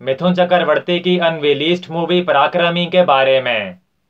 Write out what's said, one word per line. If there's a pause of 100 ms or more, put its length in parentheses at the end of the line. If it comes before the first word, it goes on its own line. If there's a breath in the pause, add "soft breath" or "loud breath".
मिथुन
चक्रवर्ती
की
अनरिलीज्ड
मूवी
पराक्रमी
के
बारे
में। (320)